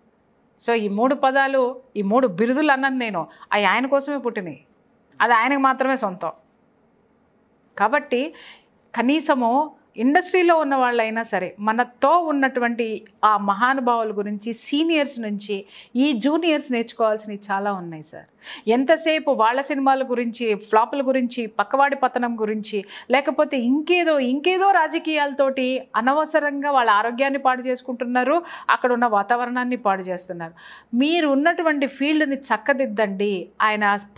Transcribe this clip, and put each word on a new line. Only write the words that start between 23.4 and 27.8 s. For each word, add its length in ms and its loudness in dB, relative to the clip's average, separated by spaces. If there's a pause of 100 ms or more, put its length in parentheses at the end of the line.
ఇంకేదో, 600 2
ఇంకేదో 520 2
రాజకీయాలతోటి 1200 0
అనవసరంగా 760 0
వాళ్ళ 180 4
ఆరోగ్యాన్ని 500 2
పాడు 220 0
చేసుకుంటున్నారు, 840 -2 (260)